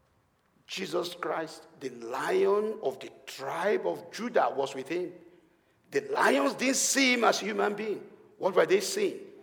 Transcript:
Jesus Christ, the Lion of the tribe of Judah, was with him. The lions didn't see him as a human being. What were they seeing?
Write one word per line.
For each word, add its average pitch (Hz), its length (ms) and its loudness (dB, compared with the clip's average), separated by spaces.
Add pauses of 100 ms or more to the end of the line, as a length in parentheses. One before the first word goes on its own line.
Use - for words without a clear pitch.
(640)
Jesus 175 500 -4
Christ, 165 520 -6 (140)
the 131 80 -6
Lion 185 920 0
of - 180 -2
the - 100 -12 (160)
tribe 170 600 -2
of 170 260 -4
Judah, 185 440 0
was 135 180 -2
with 131 140 -8
him. 180 240 -4 (800)
The 143 100 0 (100)
lions 262 440 4
didn't 247 220 2
see 254 360 4
him 233 120 2
as 196 160 4
a 190 40 -4
human 208 300 0
being. 208 260 -6 (360)
What 185 180 0
were 175 100 6
they 185 140 4
seeing? 202 400 -2 (240)